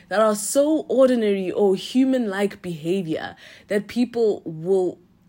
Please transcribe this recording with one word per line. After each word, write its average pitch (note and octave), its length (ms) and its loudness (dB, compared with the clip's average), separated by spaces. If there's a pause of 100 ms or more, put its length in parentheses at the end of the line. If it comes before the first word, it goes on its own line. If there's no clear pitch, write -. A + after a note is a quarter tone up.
that F#3 100 0
are A3 160 4
so C#4+ 440 2 (100)
ordinary G#3+ 640 2
or G3 240 2
human-like G#3+ 840 -2
behavior E3 760 -6 (320)
that G#3 200 -2
people A#3 560 0
will F3 540 -2 (320)